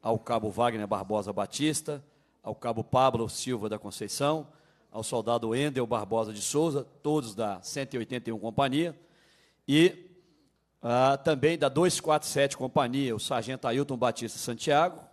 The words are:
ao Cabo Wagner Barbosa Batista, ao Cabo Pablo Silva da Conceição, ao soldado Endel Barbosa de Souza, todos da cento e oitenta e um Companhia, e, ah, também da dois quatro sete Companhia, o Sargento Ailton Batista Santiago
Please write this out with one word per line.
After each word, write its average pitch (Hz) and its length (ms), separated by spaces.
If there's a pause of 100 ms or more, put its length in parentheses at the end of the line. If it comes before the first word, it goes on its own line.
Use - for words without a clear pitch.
ao 113 160
Cabo 110 320
Wagner 110 380
Barbosa 101 440
Batista, 143 720 (380)
ao 107 140
Cabo 113 280
Pablo 123 460
Silva 110 400
da 107 80
Conceição, 143 720 (440)
ao 110 120
soldado 113 520
Endel 131 300
Barbosa 110 480
de 104 80
Souza, 143 440 (160)
todos 147 320
da 101 280
cento 139 320
e 131 40
oitenta 117 320
e 113 40
um 110 60
Companhia, 135 600 (640)
e, 160 440 (720)
ah, 127 360
também 156 400
da 143 120
dois 175 320
quatro 151 260
sete 139 300
Companhia, 131 580
o 107 40
Sargento 127 480
Ailton 135 280
Batista 117 420
Santiago 147 640 (140)